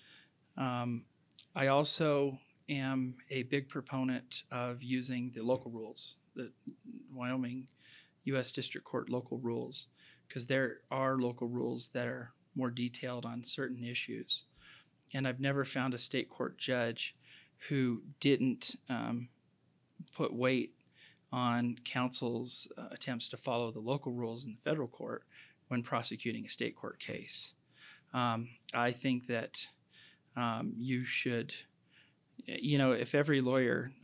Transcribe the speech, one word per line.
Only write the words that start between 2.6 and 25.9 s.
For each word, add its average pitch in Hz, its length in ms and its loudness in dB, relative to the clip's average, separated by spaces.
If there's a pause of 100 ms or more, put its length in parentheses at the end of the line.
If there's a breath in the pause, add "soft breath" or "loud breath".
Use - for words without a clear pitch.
am 131 480 0 (140)
a 131 140 0
big 135 240 0
proponent 131 840 -2
of 123 320 -4
using 127 500 -2
the 117 100 -8
local 127 280 2
rules, 113 460 -2 (180)
the 123 180 -8 (600)
Wyoming 127 560 -4 (560 loud breath)
U 135 120 0
S 127 160 0
District - 340 -6
Court - 240 -4
local 123 280 -2
rules, 123 500 -2 (400 soft breath)
'cause - 180 -4
there 131 340 2 (100)
are 131 280 2
local 123 300 0
rules 123 400 -2
that 123 180 -2
are 120 260 -6 (220)
more 127 160 0
detailed 120 560 -4
on 117 180 -6
certain 127 400 -2
issues. 120 600 -2 (680 loud breath)
And 135 160 0
I've 127 120 -2
never 139 240 4
found 131 300 0
a 120 40 0
state - 300 2
court - 300 -4
judge 117 580 0 (520 loud breath)
who 127 340 2 (180)
didn't, 127 560 4 (120)
um, 120 400 -2 (840)
put - 200 -2
weight 127 420 2 (580 loud breath)
on 120 520 2
counsel's, 123 920 0
uh, - 120 -10
attempts - 380 -2
to - 80 -8
follow 120 340 0
the 113 100 -8
local 131 320 0
rules 120 340 -4
in 113 60 -8
the - 80 -16
federal 147 280 0
court - 380 -8 (400 loud breath)
when 123 160 0
prosecuting 113 640 -2